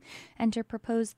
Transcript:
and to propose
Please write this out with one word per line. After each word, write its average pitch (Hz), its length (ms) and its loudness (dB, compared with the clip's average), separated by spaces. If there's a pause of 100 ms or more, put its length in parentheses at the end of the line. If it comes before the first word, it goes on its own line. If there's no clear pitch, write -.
(380)
and 226 140 4
to 226 100 0
propose 226 560 0